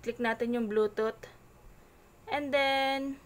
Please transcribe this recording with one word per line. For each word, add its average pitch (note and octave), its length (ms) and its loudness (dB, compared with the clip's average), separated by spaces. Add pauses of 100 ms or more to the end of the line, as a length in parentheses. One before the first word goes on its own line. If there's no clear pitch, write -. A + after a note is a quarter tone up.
Click A#3 160 -6
natin A#3 320 0
yung A#3 160 0
Bluetooth G#3+ 480 0 (1120)
and C#4+ 240 -2
then C4+ 720 2